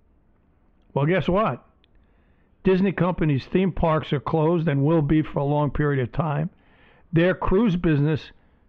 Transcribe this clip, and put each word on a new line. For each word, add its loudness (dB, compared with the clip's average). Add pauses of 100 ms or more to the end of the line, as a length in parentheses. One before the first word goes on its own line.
(960)
Well, 0
guess 0
what? 0 (1000)
Disney 4
Company's -2
theme 0
parks 0
are 0
closed 0
and 0
will 2
be 2
for -6
a -2
long 0
period -2
of -6
time. -4 (640)
Their 2
cruise 0
business 0 (460)